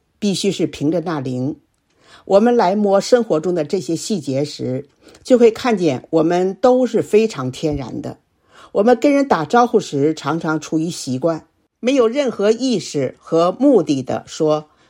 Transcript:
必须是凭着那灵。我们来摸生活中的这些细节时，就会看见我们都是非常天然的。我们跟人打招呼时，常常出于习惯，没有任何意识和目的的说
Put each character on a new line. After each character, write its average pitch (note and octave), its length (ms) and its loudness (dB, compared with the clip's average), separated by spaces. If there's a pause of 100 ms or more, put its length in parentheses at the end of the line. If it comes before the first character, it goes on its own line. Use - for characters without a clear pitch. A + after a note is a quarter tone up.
(180)
必 G3+ 160 0
须 G3 180 -2
是 F3 140 -2
凭 C#3 240 -4
着 E3+ 120 0
那 D#3+ 180 -6
灵。 B2+ 400 -6 (680)
我 G3 140 4
们 A#3+ 160 4
来 G3+ 200 2
摸 G3+ 240 2
生 A#3+ 240 2
活 E3 160 0
中 F3+ 140 -2
的 E3 100 -2
这 F#3 160 -4
些 E3+ 160 -4
细 F#3 240 -4
节 C3+ 240 -4
时， C3 440 -8 (360)
就 B3+ 140 4
会 A3+ 140 6
看 A3+ 260 -2
见 D3 320 -2
我 D#3+ 140 2
们 F3+ 320 0
都 B3+ 320 4
是 G#3 160 0
非 A3 240 2
常 B2+ 240 -6
天 D3 260 -4
然 C#3 240 -10
的。 A#2+ 160 -12 (540)
我 F#3+ 100 2
们 A#3+ 180 4
跟 D4 140 4
人 C#4 140 2
打 E3+ 180 0
招 A#3+ 220 4
呼 A3 120 0
时， D3+ 340 0
常 D3+ 260 -4
常 D#3+ 200 -2
出 D#3+ 180 -6
于 D#3+ 120 -2
习 - 280 -6
惯， E3 300 -4 (320)
没 B3+ 160 0
有 A#3+ 120 4
任 C4 220 -2
何 G#3 220 0
意 A#3 280 -2
识 C#3 380 -6
和 E3+ 360 0
目 B3+ 280 4
的 C#3+ 220 -2
的 A2+ 240 -6
说 D3+ 420 -2 (200)